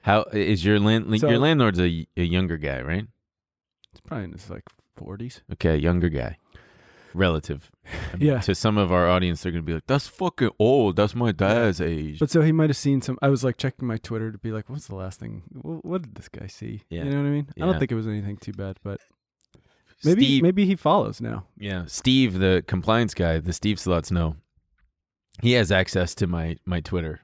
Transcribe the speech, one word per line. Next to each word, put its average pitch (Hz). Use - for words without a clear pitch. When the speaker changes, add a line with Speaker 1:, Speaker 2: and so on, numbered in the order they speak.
Speaker 1:
How 104
is 95
your 104
land-, 107
Speaker 2:
So -
Speaker 1:
your 117
landlord's 127
a, 85
a 90
younger 87
guy, 67
right? 82
Speaker 2:
It's -
probably 107
in 85
his, -
like, 95
forties. 113
Speaker 1:
Okay, 80
younger 87
guy. 64
Relative. 82
I -
mean, 147
Speaker 2:
Yeah. 131
Speaker 1:
to 98
some 107
of 92
our 90
audience, 90
they're 90
gonna 82
be 82
like, 80
"That's 139
fucking 165
old. 110
That's 104
my 117
dad's 98
age." 78
Speaker 2:
But 156
so 165
he 156
might 156
have 139
seen 139
some, 131
I 139
was, 131
like, 123
checking 131
my 113
Twitter 113
to 95
be 113
like, 107
"What's 143
the 98
last 92
thing? 110
Wh-, 160
what 180
did 110
this -
guy -
see?" 110
Speaker 1:
Yeah. 85
Speaker 2:
You 139
know 143
what 143
I 143
mean? 143
I 160
don't 175
Speaker 1:
Yeah. 156
Speaker 2:
think 135
it 117
was 110
anything 104
too 98
bad, 95
but 101
maybe, 185
Speaker 1:
Steve 208
Speaker 2:
maybe 185
he 190
follows 151
now. 113
Speaker 1:
Yeah. 95
Steve, 127
the 92
compliance 110
guy, 82
the 82
Steve 107
Sluts 87
know, 82
he 120
has 104
access 92
to 98
my, 82
my 87
Twitter 80